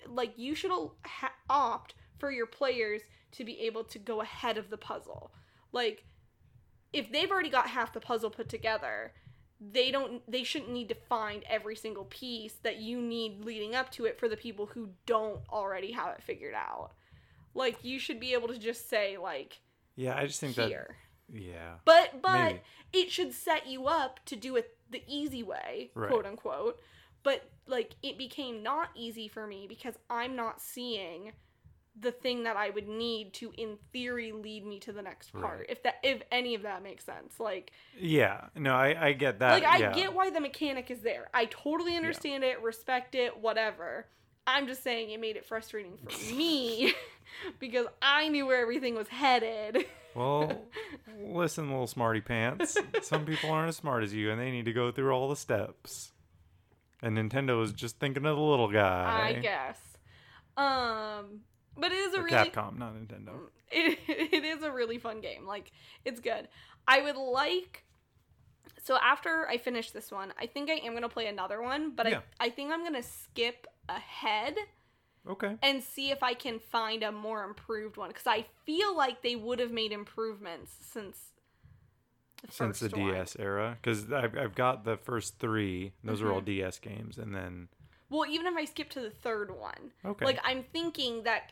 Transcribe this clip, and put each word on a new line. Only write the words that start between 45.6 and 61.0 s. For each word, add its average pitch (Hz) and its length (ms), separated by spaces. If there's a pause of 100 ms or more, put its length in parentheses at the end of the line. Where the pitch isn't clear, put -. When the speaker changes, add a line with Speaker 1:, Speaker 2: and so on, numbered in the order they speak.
Speaker 1:
for 208 360
Speaker 2:
<laughs> - 20
Speaker 1:
me 262 580 (320)
<laughs> - 340
because 240 260 (160)
I 294 260
knew 285 200
where 254 120
everything 240 360
was 214 120
headed. 226 840
<laughs> - 40 (200)
Speaker 2:
Well, 143 460 (580)
listen, 170 520
little 127 160
smarty 113 340
pants. 123 560 (140)
Speaker 1:
<laughs> 440 100
Speaker 2:
Some 156 240
people 156 240
aren't 156 200
as 160 80
smart 123 260
as 101 100
you, 107 160
and 113 100
they 127 120
need 120 140
to 117 60
go 120 200
through 135 200
all 131 160
the 143 80
steps. - 760 (880)
And 110 160
Nintendo 123 420
was 107 140
just - 240
thinking 139 260
of 156 120
the 147 80
little 127 280
guy. 92 580
Speaker 1:
I - 40
guess. 139 460 (760)
Um, 220 840 (360)